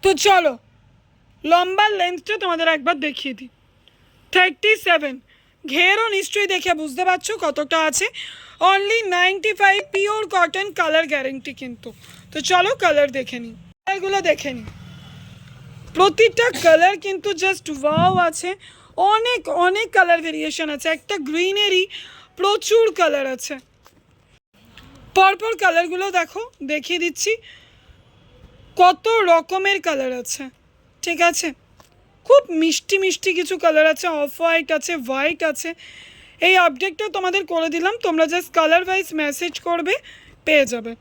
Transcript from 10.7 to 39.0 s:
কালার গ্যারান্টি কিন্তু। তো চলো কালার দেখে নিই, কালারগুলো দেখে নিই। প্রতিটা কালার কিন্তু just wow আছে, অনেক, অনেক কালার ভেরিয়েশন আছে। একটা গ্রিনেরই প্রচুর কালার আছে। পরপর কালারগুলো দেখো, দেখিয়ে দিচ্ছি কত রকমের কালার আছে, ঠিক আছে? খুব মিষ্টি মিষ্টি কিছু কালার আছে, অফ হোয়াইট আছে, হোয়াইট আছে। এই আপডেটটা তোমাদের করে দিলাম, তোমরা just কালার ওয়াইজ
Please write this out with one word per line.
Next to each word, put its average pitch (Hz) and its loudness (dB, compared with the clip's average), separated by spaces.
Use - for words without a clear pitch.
কালার 320 2
গ্যারান্টি 269 -6
কিন্তু। 247 -14
তো - -8
চলো 359 4
কালার 294 4
দেখে 247 -8
নিই, 226 -16
কালারগুলো 392 -2
দেখে 262 -2
নিই। 220 -14
প্রতিটা 453 2
কালার 339 6
কিন্তু 392 -6
just 381 -2
wow 330 2
আছে, 349 -8
অনেক, 453 0
অনেক 403 0
কালার 349 4
ভেরিয়েশন 311 -6
আছে। 294 -6
একটা 415 -8
গ্রিনেরই 370 0
প্রচুর 415 2
কালার 294 0
আছে। 277 -10
পরপর 381 4
কালারগুলো 359 0
দেখো, 349 -6
দেখিয়ে 302 -4
দিচ্ছি 349 -2
কত 359 4
রকমের 381 2
কালার 269 -4
আছে, - -10
ঠিক 339 -4
আছে? 339 -4
খুব 571 8
মিষ্টি 320 0
মিষ্টি 381 -2
কিছু 359 -4
কালার 311 4
আছে, 359 -4
অফ 285 -4
হোয়াইট 330 0
আছে, 320 -6
হোয়াইট 277 -2
আছে। 330 -8
এই 370 6
আপডেটটা 339 -2
তোমাদের 381 -2
করে 330 0
দিলাম, 359 -2
তোমরা 320 2
just 349 -4
কালার 330 4
ওয়াইজ 370 -2